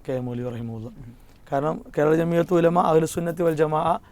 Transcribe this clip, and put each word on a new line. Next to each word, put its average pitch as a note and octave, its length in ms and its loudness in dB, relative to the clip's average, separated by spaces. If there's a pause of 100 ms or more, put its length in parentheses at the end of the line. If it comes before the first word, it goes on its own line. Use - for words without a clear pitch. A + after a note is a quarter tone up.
കെ C#3 140 -4
എം B2 80 -6
മൗലവി B2 280 -6
റഹിമഹുല്ല. A2+ 340 -10 (600)
കാരണം D3 280 -2 (180)
കേരള D3+ 260 4
ജമിയത്ത് E3+ 380 2
ഉലമ E3 200 4 (120)
അഹ്ലുസുന്നത്തി E3+ 560 0
വൽ D#3+ 140 0
ജമാഅ D#3 260 0 (240)